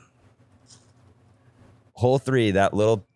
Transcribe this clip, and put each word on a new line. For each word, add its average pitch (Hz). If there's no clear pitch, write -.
Hole 127
three, 123
that 95
little 107